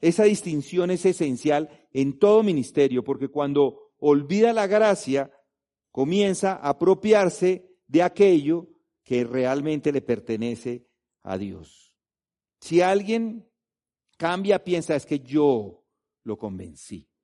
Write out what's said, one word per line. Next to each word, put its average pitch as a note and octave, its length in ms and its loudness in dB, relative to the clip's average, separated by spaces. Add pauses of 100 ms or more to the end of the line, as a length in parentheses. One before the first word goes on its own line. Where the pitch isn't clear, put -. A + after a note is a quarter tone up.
Esa E3+ 220 2
distinción F3 640 0
es F#3 160 -2
esencial D3+ 640 -2 (220)
en C3+ 260 -2
todo G#3+ 240 6
ministerio, C#3 600 0
porque C3+ 260 -6
cuando C#3+ 720 -2
olvida D3 540 2
la A3 140 -2
gracia, F#3+ 680 0 (580)
comienza F#3+ 640 0
a C#3+ 160 -8
apropiarse F#3 1040 0 (120)
de D3+ 160 2
aquello F3 680 2 (340)
que B2 220 -2
realmente C#3 680 -2
le C#3 120 -2
pertenece A#2 840 -6 (360)
a F#2+ 160 -8
Dios. F#2 560 -14 (680)
Si E3+ 220 2
alguien G#3 680 -2 (680)
cambia, F#3 440 -2
piensa, E3+ 320 -4
"Es C#3+ 120 -6
que D3 140 -4
yo B2+ 640 0 (400)
lo G#2+ 120 -10
convencí". F#2 720 -14 (160)